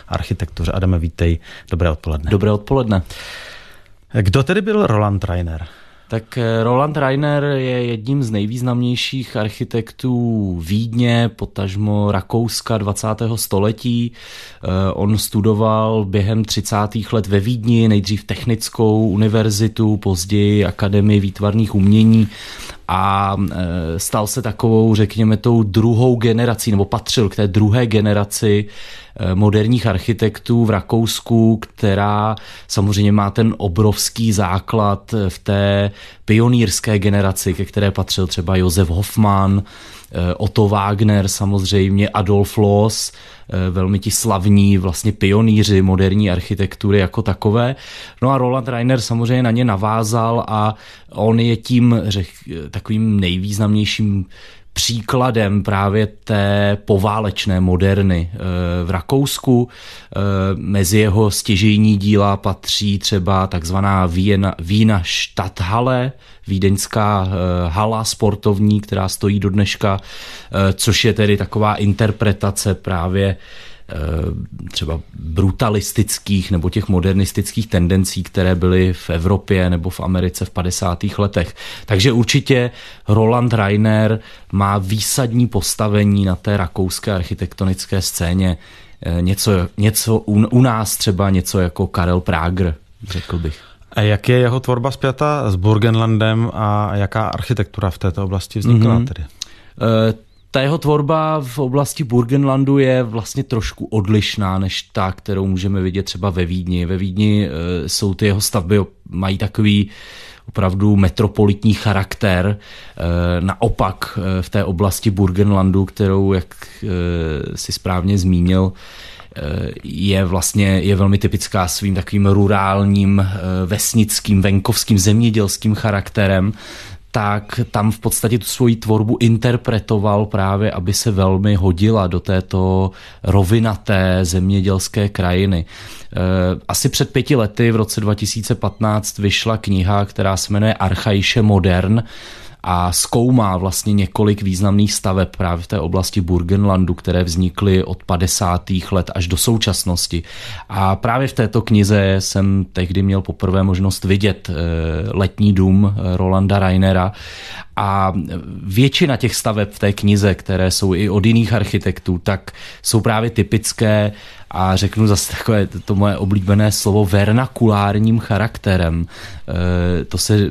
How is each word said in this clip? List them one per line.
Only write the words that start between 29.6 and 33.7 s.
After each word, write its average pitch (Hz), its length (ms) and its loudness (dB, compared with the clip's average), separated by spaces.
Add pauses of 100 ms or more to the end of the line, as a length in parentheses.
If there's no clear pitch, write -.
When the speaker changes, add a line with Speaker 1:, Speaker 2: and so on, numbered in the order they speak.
Speaker 2:
architektů 113 800 0
v 107 60 2
Rakousku, 113 840 0
která 104 800 -2 (340)
samozřejmě 101 440 2
má 101 180 2
ten 110 280 2
obrovský 107 720 0